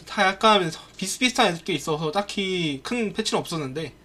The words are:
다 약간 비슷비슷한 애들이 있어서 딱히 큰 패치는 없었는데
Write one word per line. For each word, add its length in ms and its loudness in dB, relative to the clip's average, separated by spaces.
다 200 0
약간 460 4
비슷비슷한 520 2
애들이 280 -2
있어서 380 -2
딱히 680 -2
큰 300 -2
패치는 300 -2
없었는데 520 -6